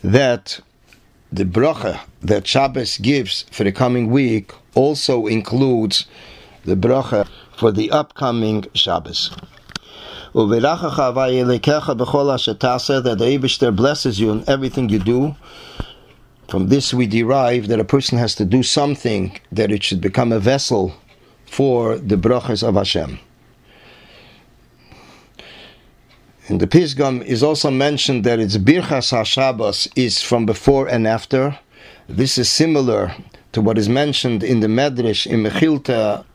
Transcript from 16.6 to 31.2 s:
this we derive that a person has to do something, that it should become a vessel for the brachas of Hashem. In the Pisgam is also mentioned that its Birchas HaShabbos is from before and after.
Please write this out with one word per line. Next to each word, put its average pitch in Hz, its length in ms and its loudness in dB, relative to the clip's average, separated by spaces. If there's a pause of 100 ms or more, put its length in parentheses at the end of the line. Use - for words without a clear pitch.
this 135 240 2
we 123 120 2
derive 117 640 0
that 110 140 0
a 101 40 0
person 135 320 0
has 117 180 0
to 107 100 -2
do 120 180 2
something, 117 720 -2 (140)
that 104 200 0
it 101 120 -2
should 92 160 -2
become 117 320 0
a 113 80 2
vessel 104 560 0 (500)
for 120 520 0
the 107 180 0
brachas 113 500 0
of 107 100 2
Hashem. 82 440 -2 (3250)
In 98 100 -2
the 92 100 2
Pisgam 139 560 2
is 123 200 0
also 147 280 0
mentioned 135 540 0
that 117 140 2
its 107 180 0
Birchas 139 560 0
HaShabbos 113 800 0
is 123 260 0
from 117 240 0
before 135 440 2
and 113 180 0
after. 131 500 0 (520)